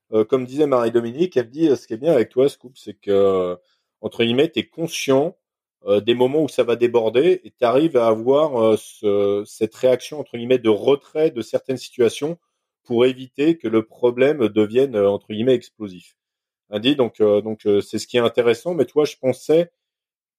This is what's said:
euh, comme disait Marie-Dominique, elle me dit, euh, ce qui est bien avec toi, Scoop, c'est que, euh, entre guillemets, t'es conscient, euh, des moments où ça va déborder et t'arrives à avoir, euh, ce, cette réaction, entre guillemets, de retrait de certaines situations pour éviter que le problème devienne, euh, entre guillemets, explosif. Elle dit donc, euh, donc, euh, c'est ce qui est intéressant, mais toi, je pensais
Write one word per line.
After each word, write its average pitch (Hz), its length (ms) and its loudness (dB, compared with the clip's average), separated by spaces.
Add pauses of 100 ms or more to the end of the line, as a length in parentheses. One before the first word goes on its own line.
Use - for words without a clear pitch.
(120)
euh, 110 120 2
comme 127 200 -2
disait 139 220 -2
Marie-Dominique, 120 720 0
elle 120 100 -2
me 113 40 -20
dit, 156 180 -2
euh, 131 60 4
ce - 140 -10
qui 113 60 -8
est 110 40 -12
bien 151 140 0
avec 113 160 2
toi, 135 200 0
Scoop, - 280 -12
c'est - 180 -18
que, - 160 -10
euh, 95 460 2 (460)
entre 110 200 -6
guillemets, 123 280 0
t'es - 180 -6
conscient, 156 680 -2 (500)
euh, 101 140 2
des 113 140 0
moments 135 280 0
où 139 60 -2
ça - 140 -2
va 113 140 0
déborder 120 680 0
et 110 80 -20
t'arrives 135 460 2
à 117 100 4
avoir, 123 560 2
euh, 110 140 4
ce, 101 680 -2
cette - 280 -6
réaction, 127 460 -2
entre 135 160 -12
guillemets, 123 220 0
de 120 100 -2
retrait 139 640 0
de 117 100 -8
certaines 131 340 -6
situations 131 640 -4 (460)
pour 120 200 2
éviter 135 540 -2
que - 80 -10
le 110 180 0
problème 123 640 0
devienne, 110 460 0
euh, 101 160 2
entre 101 220 -6
guillemets, 120 220 0
explosif. 104 600 -12 (560)
Elle 104 100 -8
dit 135 160 0
donc, 120 240 -2
euh, 104 200 4
donc, 110 260 -8
euh, 101 140 2
c'est 110 180 -8
ce - 80 -10
qui - 100 -4
est 120 40 4
intéressant, 117 540 0
mais 147 100 -2
toi, 147 200 -2
je 147 120 -8
pensais 156 560 -2 (680)